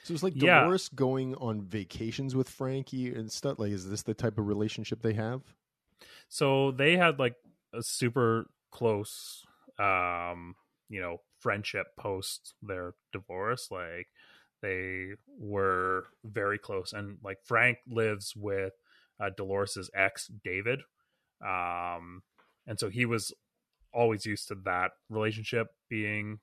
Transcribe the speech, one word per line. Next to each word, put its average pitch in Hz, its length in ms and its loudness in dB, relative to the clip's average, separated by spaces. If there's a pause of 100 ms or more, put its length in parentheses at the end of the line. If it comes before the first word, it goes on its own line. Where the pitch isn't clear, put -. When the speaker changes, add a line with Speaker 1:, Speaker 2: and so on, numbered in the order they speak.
Speaker 1:
So 170 120 -6
it's 147 80 -4
like 180 120 0
Speaker 2:
Yeah. 151 280 10
Speaker 1:
Dolores 180 260 4
going 131 460 0
on 113 280 -2
vacations 110 720 -6
with 131 140 2
Frankie 131 680 -4
and 110 160 -6
stuff. - 280 -4
Like, 104 140 0
is 95 180 -4
this 104 120 -4
the 110 120 -2
type 107 240 0
of 104 80 2
relationship 107 560 -2
they 113 120 2
have? 117 280 -2 (840)
Speaker 2:
So 139 420 4
they 139 260 6
had, 165 220 6
like, 123 180 2 (360)
a 117 100 -6
super 117 640 2 (240)
close, - 720 -2 (340)
um, 87 760 0 (340)
you 104 120 -8
know, 85 180 -6 (200)
friendship 104 500 -2 (100)
post - 640 -6
their 90 320 -6 (180)
divorce. 98 580 -4
Like, 90 380 -8 (540)
they 92 500 -4 (140)
were 98 800 0 (180)
very 104 340 -2
close, 98 340 -6
and, 101 300 -8
like, 98 220 -10
Frank 120 420 4
lives 110 500 -2
with, 98 380 -4 (440)
uh, 101 180 -4
Dolores's 98 580 -4
ex, 98 340 2
David, 104 540 -4 (600)
um, 87 800 -4 (440)
and 120 120 -8
so 113 120 0
he 120 160 2
was 113 280 -2 (580)
always 113 340 2
used 104 220 -4
to 104 80 -6
that 92 360 0 (160)
relationship 110 600 -2 (200)
being, 107 540 -4